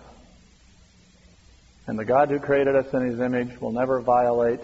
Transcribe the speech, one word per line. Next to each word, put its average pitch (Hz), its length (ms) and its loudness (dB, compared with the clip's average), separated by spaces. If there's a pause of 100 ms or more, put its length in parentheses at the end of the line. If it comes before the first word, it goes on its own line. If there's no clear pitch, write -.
(1900)
And 113 100 -6
the 107 80 -8
God 139 240 4
who 143 80 -2
created 139 380 2
us 135 180 0
in 131 80 0
his 120 180 -4
image 123 400 -4
will 120 120 -6
never 131 280 -2
violate 120 640 2